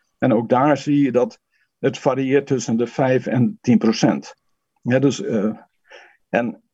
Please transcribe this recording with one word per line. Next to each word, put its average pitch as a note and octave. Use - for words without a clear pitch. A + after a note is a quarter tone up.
En B2+
ook A2
daar C#3
zie C#3+
je C3+
dat A#2+
het B2
varieert C3+
tussen A#2+
de A#2
vijf C3
en B2
tien A#2
procent. G#2
Ja, B2
dus, C3+
eh, A2
en -